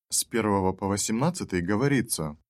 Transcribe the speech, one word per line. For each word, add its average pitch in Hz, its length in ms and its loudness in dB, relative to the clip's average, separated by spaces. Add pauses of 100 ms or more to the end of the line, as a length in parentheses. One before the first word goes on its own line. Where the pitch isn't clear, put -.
с - 160 -2
первого 101 480 2
по 95 140 -4
восемнадцатый 110 760 -2
говорится, 104 800 0 (120)